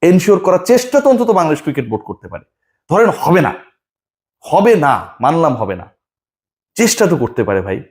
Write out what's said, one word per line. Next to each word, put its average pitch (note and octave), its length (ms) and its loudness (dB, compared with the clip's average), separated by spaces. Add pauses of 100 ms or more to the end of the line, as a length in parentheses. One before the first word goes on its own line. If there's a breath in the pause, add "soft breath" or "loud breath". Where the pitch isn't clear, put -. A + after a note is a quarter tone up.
এনশিওর F#3 380 4
করার F#3 240 2
চেষ্টা B3+ 360 2
তো C#4+ 100 2
অন্তত A#3 200 0
বাংলাদেশ E3 320 0
ক্রিকেট C3 260 -6
বোর্ড A2 160 -8
করতে F#2 240 -16
পারে। - 160 -18 (460)
ধরেন G#3 280 2
হবে F3 220 2
না, A2 140 -2 (880)
হবে G#3 320 2
না, C#3+ 340 0 (120)
মানলাম D3+ 360 0
হবে G2 200 -6
না, F2+ 120 -16 (840)
চেষ্টা A3 320 2
তো E3 100 0
করতে A#2+ 280 -4
পারে G2 160 -2
ভাই। F#2+ 300 -8